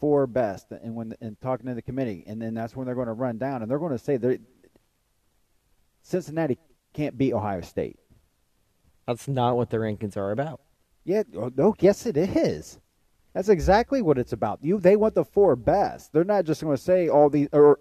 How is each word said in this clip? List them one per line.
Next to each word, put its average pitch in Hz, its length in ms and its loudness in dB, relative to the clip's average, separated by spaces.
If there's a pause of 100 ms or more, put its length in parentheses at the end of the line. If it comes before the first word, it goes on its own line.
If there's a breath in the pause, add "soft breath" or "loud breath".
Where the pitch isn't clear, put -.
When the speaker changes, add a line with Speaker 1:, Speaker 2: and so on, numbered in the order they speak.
Speaker 1:
four 143 260 2
best? 110 460 -4
And 113 240 -12
when, 113 240 -12
and 107 200 -14
talking 127 260 -6
to 127 80 -8
the 113 80 -12
committee, 123 440 -8
and 107 160 -12
then 113 120 -8
that's 113 200 -8
when 127 120 -10
they're 123 100 -6
gonna 117 160 -6
run 117 260 -6
down, 131 240 -6
and 107 80 -8
they're 143 80 -2
gonna 151 180 -6
say 139 200 -4
they're, 120 220 0 (1600)
Cincinnati 160 560 -4 (340)
can't 143 240 -4
beat 123 180 2
Ohio 101 260 -2
State. - 400 -8 (1040)
Speaker 2:
That's 120 220 -6
not 123 280 0
what 120 140 -2
the 117 60 -4
rankings 107 400 -4
are 98 160 -4
about. 143 280 -6 (440)
Speaker 1:
Yeah, 202 180 -2 (140)
oh, 120 200 -6
no, 185 220 2
yes, 196 260 2
it 202 120 -2
is. 165 640 -2 (520)
That's 190 160 -6
exactly 208 540 2
what 151 160 2
it's 120 140 -4
about. 107 280 -4
You, 190 200 -2
they 185 160 6
want 214 180 2
the 160 100 2
four 196 300 4
best. 147 580 -2
They're 160 120 4
not 196 220 0
just 156 160 -2
gonna 151 140 0
say 180 320 2
all 147 220 6
the, 143 220 2
or, 147 280 8